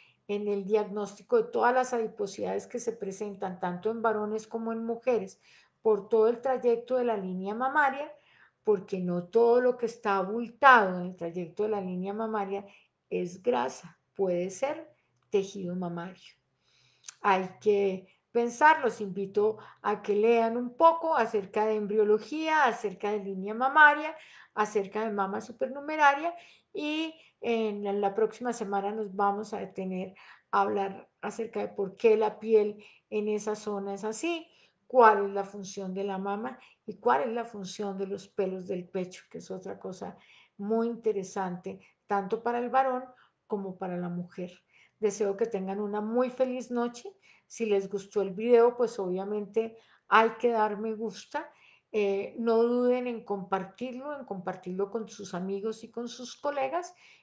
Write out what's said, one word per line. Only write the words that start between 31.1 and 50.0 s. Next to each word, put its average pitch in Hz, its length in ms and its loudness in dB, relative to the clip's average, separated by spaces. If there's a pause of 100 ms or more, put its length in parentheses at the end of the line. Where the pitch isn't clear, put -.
acerca 220 380 -6
de 202 80 -4
por 190 280 -6
qué 220 220 6
la 214 220 0
piel 214 440 2 (280)
en 214 160 -2
esa 214 280 -2
zona 202 380 -6
es 196 100 -8
así, 320 440 -4 (400)
cuál 214 380 8
es 196 60 -4
la 196 120 -2
función 190 500 -10
de 196 100 -4
la 196 140 -4
mama 208 400 -6 (280)
y - 120 -10
cuál 247 320 0
es 220 40 -4
la 233 120 -4
función 202 520 -8
de 196 100 -4
los 196 200 -10
pelos 190 400 -4
del 180 200 -6
pecho, 185 420 -8
que - 80 -14
es - 140 -14
otra 190 280 -10
cosa 185 380 -12 (400)
muy 226 300 0
interesante, 190 920 -4 (280)
tanto 202 360 -2
para 240 160 -2
el 240 100 -4
varón 262 340 2 (440)
como 190 300 -6
para 180 200 -6
la 180 120 -4
mujer. 175 420 -8 (480)
Deseo 202 360 0
que 220 100 -2
tengan 196 340 -4
una 208 220 -4
muy 240 280 0
feliz 254 420 -4
noche. 240 380 -4 (380)
Si - 180 -6
les 196 240 2
gustó 196 320 -4
el 196 100 -2
video, 233 460 6
pues 226 220 0
obviamente 202 800 -4 (300)